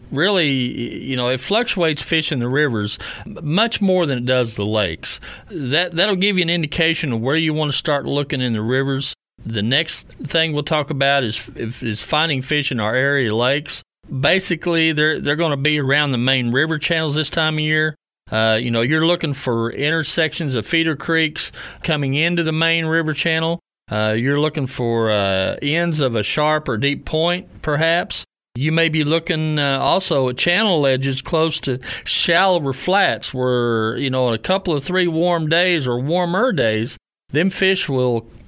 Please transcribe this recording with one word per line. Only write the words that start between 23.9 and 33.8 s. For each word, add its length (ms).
Uh, 260
you're 220
looking 300
for, 420
uh, 520
ends 360
of 160
a 80
sharp 460
or 80
deep 280
point, 440
perhaps. 640
You 160
may 160
be 160
looking, 540
uh, 220
also 480
at 80
channel 440
ledges 420
close 380
to 200
shallower 680
flats 600
where, 640